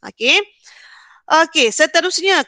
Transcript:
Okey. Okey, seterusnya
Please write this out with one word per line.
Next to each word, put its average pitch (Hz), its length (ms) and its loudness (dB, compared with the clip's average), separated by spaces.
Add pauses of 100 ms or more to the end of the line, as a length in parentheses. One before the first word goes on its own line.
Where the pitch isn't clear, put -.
Okey. 262 400 -2 (880)
Okey, 320 400 2
seterusnya 339 800 0